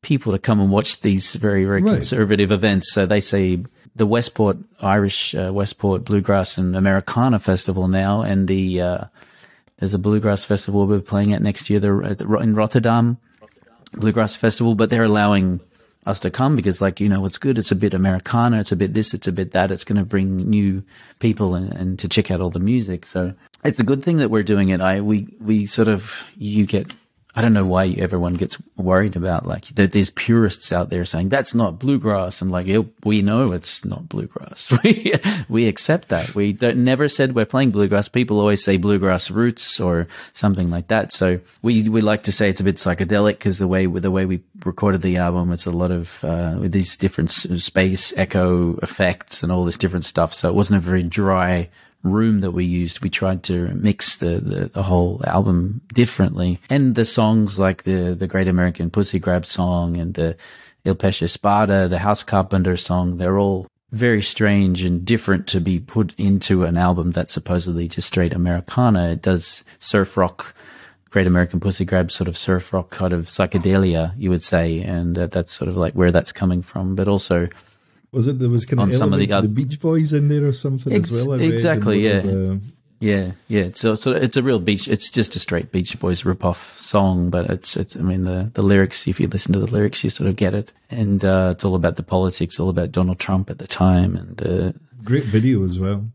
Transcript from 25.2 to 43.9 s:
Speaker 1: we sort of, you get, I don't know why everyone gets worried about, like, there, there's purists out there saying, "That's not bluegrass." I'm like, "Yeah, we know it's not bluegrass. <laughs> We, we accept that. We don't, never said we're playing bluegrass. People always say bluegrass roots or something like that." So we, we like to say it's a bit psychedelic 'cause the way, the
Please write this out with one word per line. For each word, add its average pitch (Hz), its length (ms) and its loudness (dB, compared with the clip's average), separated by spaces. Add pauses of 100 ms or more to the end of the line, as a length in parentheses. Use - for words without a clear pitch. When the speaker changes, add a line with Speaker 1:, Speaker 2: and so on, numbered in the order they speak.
Speaker 1:
we 107 260 0
sort 110 220 2
of, 107 500 -4
you 104 280 0
get, - 260 -4 (440)
I 113 60 -2
don't 117 120 4
know 101 120 4
why 92 220 2 (100)
everyone 90 380 -2
gets 87 220 -4 (200)
worried 92 380 2
about, 87 320 -2
like, 85 220 -8
there, 98 180 4
there's 98 240 2
purists 113 600 0
out 87 200 -2
there 87 120 -2
saying, 90 260 -4
"That's 135 260 -2
not 98 240 0
bluegrass." 107 640 -2
I'm 95 80 -2
like, 90 160 -2
"Yeah, 104 140 4 (220)
we 107 200 2
know 110 300 2
it's - 300 -8
not - 240 -8
bluegrass. - 720 -8
<laughs> - 60 -2
We, 220 320 2 (340)
we 117 180 2
accept - 420 -2
that. 82 260 -4
We 104 180 0
don't, 123 300 0
never 131 260 2
said 131 240 0
we're 113 140 2
playing 131 240 2
bluegrass. 101 360 2
People 107 320 2
always 104 240 2
say 98 140 2
bluegrass 95 540 2
roots 117 480 -2
or 85 280 0 (260)
something 95 360 0
like 85 200 -4
that." 110 220 0
So 90 280 0 (240)
we, 110 260 2
we 110 120 2
like 107 220 2
to 104 80 -4
say 101 180 2
it's 92 120 -2
a - 20 0
bit 95 120 2
psychedelic 101 640 0
'cause 95 180 -2
the 98 100 0
way, 92 200 2
the 90 240 -2